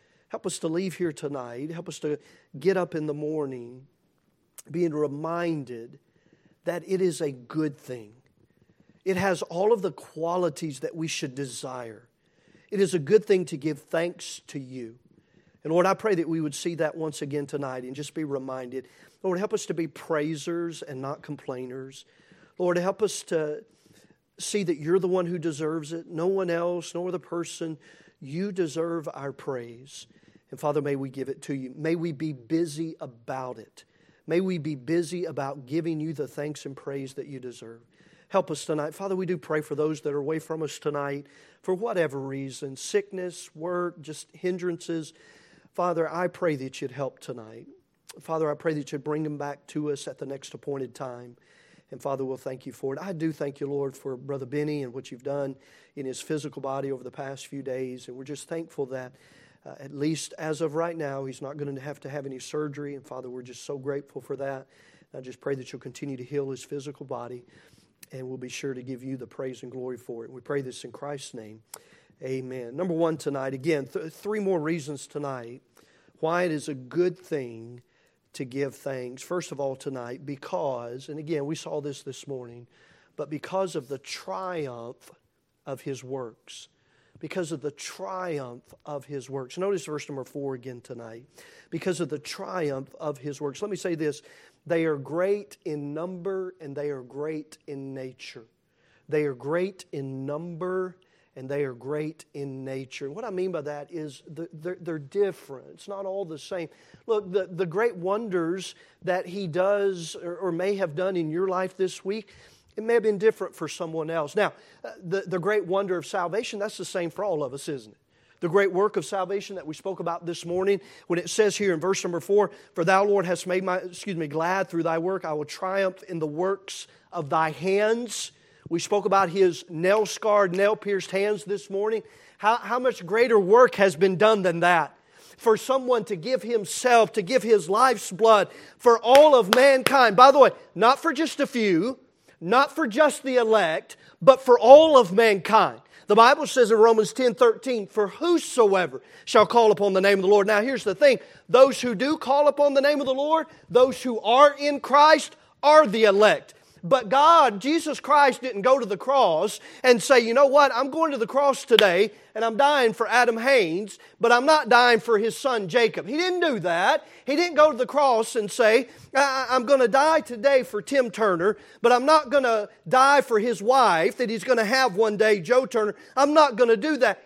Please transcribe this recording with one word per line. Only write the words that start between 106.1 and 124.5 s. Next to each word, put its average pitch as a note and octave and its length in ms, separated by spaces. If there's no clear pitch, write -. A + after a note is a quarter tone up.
the D#3+ 140
same. E3+ 300
Look, G#3 240
the, F#3 160
the F#3 200
great G3+ 280
wonders F#3 800
that F3+ 220
he F#3 220
does F#3 680
or, F3 200
or F3+ 140
may F#3 240
have F3 220
done F#3 200
in D#3+ 140
your F3+ 160
life F#3 300
this F#3+ 280
week, G#3 280
it G#3+ 60
may A3+ 120
have G#3+ 100
been G#3 140
different G#3 360
for D#3 140
someone D#3+ 420
else. D#3 240
Now, F#3+ 180
uh, - 60
the, F#3+ 200
the F#3 180
great G3+ 260
wonder F#3 320
of D#3 100
salvation, G3+ 520
that's G#3 180
the F#3 80
same E3+ 260
for G3 140
all D#3+ 200
of B2+ 100
us, C#3+ 140
isn't A#2 240
it? - 60
The F3 100
great G3 200
work G#3 280
of - 80
salvation G3 500
that D3 100
we D#3 60
spoke F#3 260
about E3+ 280
this E3+ 180
morning, F#3+ 380
when E3+ 120
it F3 120
says G#3+ 260
here G3 160
in D#3+ 80
verse F#3 240
number E3+ 160
four, G3+ 300
"For E3+ 100
thou, F#3+ 180
Lord, G3+ 220
hast F3 220
made F#3 180
my," F#3 140
excuse F3+ 360
me, D#3+ 120
"glad F3 420